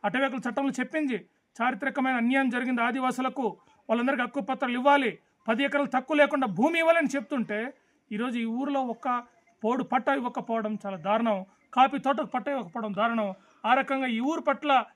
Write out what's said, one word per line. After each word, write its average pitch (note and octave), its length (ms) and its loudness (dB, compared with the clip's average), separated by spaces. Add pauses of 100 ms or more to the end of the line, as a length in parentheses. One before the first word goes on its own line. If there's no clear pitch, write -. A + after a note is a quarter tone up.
అటవీ B3 220 0
హక్కుల C4 220 -4
చట్టంలో C4+ 340 -2
చెప్పింది B3+ 380 -2 (420)
చారిత్రకమైన C4 600 0
అన్యాయం C4 320 4
జరిగింది B3+ 260 0
ఆదివాసులకు, B3+ 760 0 (320)
వాళ్ళందరికీ B3 340 2
హక్కు C4 260 -4
పత్రాలు B3+ 300 -2
ఇవ్వాలి, C#4 300 4 (380)
పది A#3 160 2
ఎకరాలు C#4+ 320 0
తక్కువ C4 220 -2
లేకుండా C#4+ 300 4 (100)
భూమి D#4+ 240 2
ఇవ్వాలని E4 340 4
చెప్తుంటే A3+ 580 -4 (380)
ఈరోజు A#3 320 -4
ఈ - 20 -2 (140)
ఊరిలో C#4 220 -2 (120)
ఒక్క A#3 140 -8 (560)
పోడు B3 280 0
పట్టా C4 280 2
ఇవ్వకపోవడం A3+ 540 -4 (120)
చాలా F#3+ 120 -6 (100)
దారుణం, G#3+ 380 0 (280)
కాఫీ C4+ 320 4
తోటకు C#4 300 -2
పట్టా B3+ 160 -4
ఇవ్వకపోవడం A3+ 480 -6
దారుణం. A3 300 0 (400)
ఆ B3 100 6
రకంగా C4+ 280 -2 (100)
ఈ - 20 -2 (100)
ఊరు E4 200 -2
పట్ల C#4 360 2 (100)